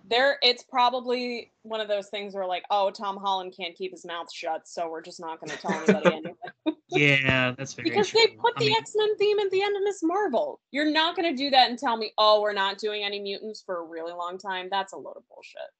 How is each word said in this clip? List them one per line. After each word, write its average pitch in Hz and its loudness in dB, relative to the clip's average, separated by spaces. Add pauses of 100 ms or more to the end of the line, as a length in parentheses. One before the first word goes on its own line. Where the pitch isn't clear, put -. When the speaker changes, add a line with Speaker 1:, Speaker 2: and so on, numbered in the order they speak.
Speaker 1:
there, 262 2
it's 247 2
probably 247 0 (120)
one 220 -6
of 208 -6
those 202 -4
things 202 -8
where, 196 -4
like, 180 -4
"Oh, 202 2
Tom 196 -6
Holland 190 -2
can't 170 -8
keep 185 -8
his 170 -18
mouth 170 -10
shut, 160 -6
so 170 -6
we're 160 -8
just 175 -16
not 165 -10
gonna 151 -10
tell 180 -4
anybody 170 4
Speaker 2:
<laughs> - -
Speaker 1:
anyway." - -8 (120)
Speaker 2:
Yeah, 135 4
that's 135 -10
very 123 -4
Speaker 1:
Because 392 2
Speaker 2:
true. 440 4
Speaker 1:
they 440 8
put 466 0
Speaker 2:
I - -4
Speaker 1:
the 453 2
Speaker 2:
mean 427 2
Speaker 1:
X-Men 427 0
theme 415 2
at 392 -2
the 381 2
end 403 0
of 381 -2
Miss 403 -2
Marvel. 320 0 (100)
You're 302 0
not 320 2
gonna 339 0
do 277 -2
that 247 8
and 240 -6
tell 233 0
me, 220 -6
"Oh, 214 8
we're 208 0
not 202 0
doing 208 -4
any 202 -4
mutants 202 -8
for 180 -4
a 170 -8
really 165 -8
long 175 -6
time." 185 -6
That's 190 -2
a 160 -12
load - -14
of - -20
bullshit. - -18 (180)